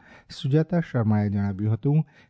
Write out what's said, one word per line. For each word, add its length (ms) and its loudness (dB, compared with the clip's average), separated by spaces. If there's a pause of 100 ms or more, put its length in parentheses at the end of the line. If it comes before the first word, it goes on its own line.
(320)
સુજાતા 500 0
શર્માએ 480 0
જણાવ્યું 480 -2
હતું 240 2 (280)